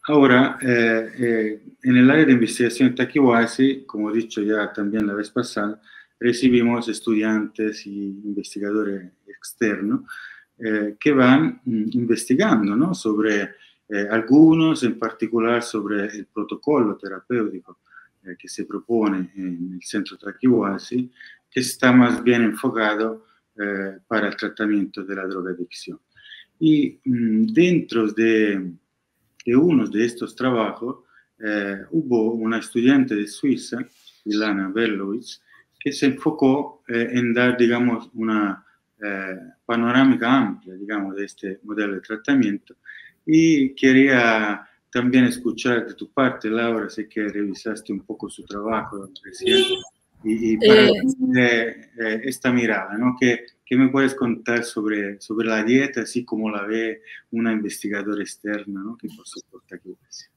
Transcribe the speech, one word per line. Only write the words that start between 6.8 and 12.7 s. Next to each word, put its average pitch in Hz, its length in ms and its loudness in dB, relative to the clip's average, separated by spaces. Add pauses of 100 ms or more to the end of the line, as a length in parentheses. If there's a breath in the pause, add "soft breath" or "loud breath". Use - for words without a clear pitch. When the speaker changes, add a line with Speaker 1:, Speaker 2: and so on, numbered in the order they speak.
Speaker 1:
estudiantes 107 960 -2
y 101 180 -10 (200)
investigadores 101 880 -6 (160)
externos, 107 760 -4 (560 loud breath)
eh, 107 420 -4
que 151 100 2
van, 135 540 4
mm, 113 300 -2
investigando, 117 800 0